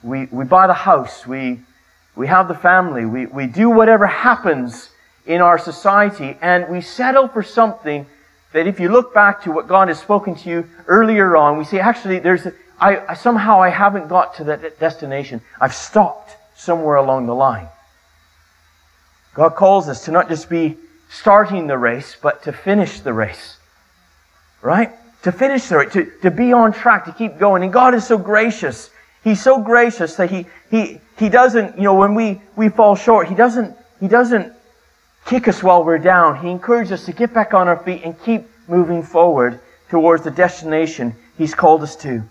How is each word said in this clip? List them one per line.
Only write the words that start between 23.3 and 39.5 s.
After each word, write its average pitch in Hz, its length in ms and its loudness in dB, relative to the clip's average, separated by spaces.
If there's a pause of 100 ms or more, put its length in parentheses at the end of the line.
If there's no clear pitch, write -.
Right? 185 300 -2 (320)
To 180 80 -2
finish 269 340 -2
the 170 100 -2
race, 139 160 0
to, 180 180 -4 (120)
to 185 80 2
be 247 240 0
on 226 180 4
track, 214 320 0
to 170 80 -16
keep 202 240 -10
going. 190 260 2
And 190 80 -4
God 247 220 4
is 233 140 -2
so 233 100 0
gracious 208 720 -4 (380)
he's 214 160 0
so 262 180 4
gracious 226 540 0
that 180 160 -2
he, 180 160 -8 (240)
he, 220 300 -4 (180)
he 220 100 0
doesn't, 226 480 2
you 185 60 -4
know, 202 120 2
when 202 200 2
we, 214 260 -4 (140)
we 214 140 0
fall 208 260 4
short, 202 320 2
he 185 80 -8
doesn't, 226 420 0 (220)
he 190 80 -6
doesn't 233 460 0 (720)
kick 247 240 -2
us 185 160 -4
while 180 180 6
we're 165 160 0
down. 165 400 4
He 175 100 -10
encourages 190 440 -2
us 180 140 -10
to 180 60 -12
get 233 220 -4
back 220 180 -2
on 185 140 2
our 175 100 2
feet 180 280 -10
and 165 180 -12
keep 226 200 -4 (260)
moving 170 340 0
forward 151 560 0 (300)